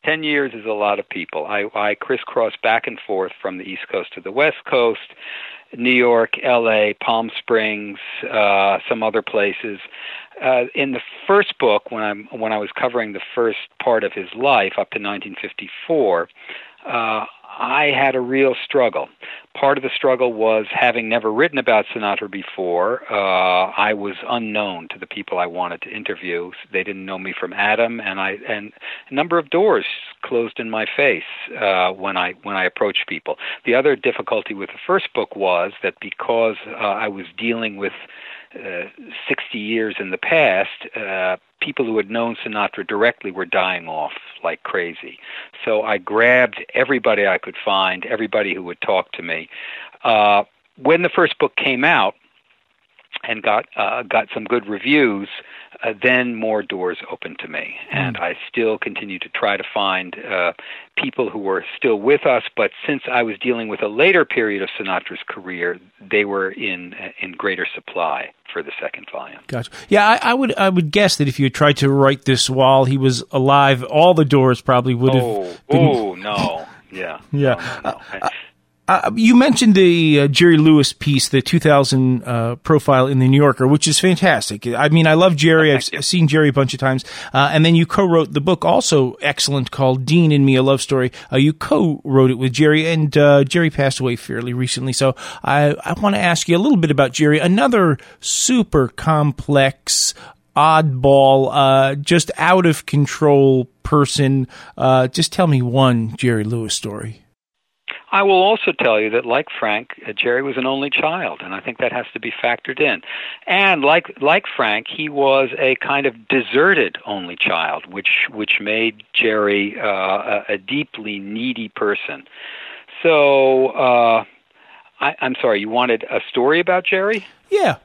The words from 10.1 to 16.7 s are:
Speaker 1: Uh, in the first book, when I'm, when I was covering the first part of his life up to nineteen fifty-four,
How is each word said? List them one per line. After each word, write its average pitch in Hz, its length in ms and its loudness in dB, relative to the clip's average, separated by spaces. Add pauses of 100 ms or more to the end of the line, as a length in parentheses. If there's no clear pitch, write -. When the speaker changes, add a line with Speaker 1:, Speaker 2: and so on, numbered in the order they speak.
Speaker 1:
Uh, 127 300 2
in 139 200 -2
the 120 80 -6 (260)
first 202 320 2
book, 107 320 0
when 110 140 -6
I'm, 104 260 -8
when 110 220 -4
I 107 60 -2
was 104 120 -6
covering 117 420 -4
the 95 80 -10 (140)
first 117 240 0 (240)
part 113 220 2
of 98 80 -4
his 92 240 -10
life 117 420 0
up 98 140 -4
to 110 80 -6
nineteen 101 420 -10
fifty-four, 98 840 -2 (580)